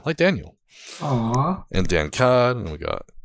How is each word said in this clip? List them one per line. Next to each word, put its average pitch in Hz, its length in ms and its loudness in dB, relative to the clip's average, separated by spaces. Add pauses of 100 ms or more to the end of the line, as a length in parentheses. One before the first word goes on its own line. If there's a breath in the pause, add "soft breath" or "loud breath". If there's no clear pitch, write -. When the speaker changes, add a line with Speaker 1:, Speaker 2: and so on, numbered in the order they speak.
Speaker 1:
like 156 120 -4
Daniel. 165 400 0 (440 loud breath)
Speaker 2:
Aw. 135 720 0
Speaker 1:
And 92 160 2
Dan 80 240 2
Card, 123 460 4
and 85 160 -6
we 76 60 -8
got - 260 -6 (200)